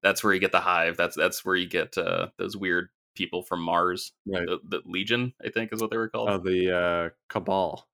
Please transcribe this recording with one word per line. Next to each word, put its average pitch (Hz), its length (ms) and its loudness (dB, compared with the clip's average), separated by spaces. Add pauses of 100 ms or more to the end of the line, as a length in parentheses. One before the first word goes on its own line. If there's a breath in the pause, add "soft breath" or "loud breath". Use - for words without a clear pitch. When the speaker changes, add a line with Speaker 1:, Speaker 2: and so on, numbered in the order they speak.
Speaker 1:
that's 98 220 2
where 101 100 6
you 92 60 2
get 95 120 2
the 90 80 6
Hive, 85 360 2
that's, 87 200 2
that's 82 280 0
where 92 120 0
you 90 120 -2
get, 80 280 -2
uh, 87 400 0
those 98 200 -6
weird 92 320 0 (280)
people 90 260 -4
from 87 200 -4
Mars. 87 500 0 (140)
Speaker 2:
Right. 92 200 -2
Speaker 1:
The, 87 160 -2
the - 220 -6
Legion, 113 480 -2 (100)
I 113 60 -6
think 110 240 -4
is 110 80 -4
what 110 100 -2
they 113 60 -4
were 113 140 -2
called. 110 180 -2
Speaker 2:
Oh, 101 100 2
the, 92 380 2
uh, 87 340 0 (200)
Cabal, 95 640 -2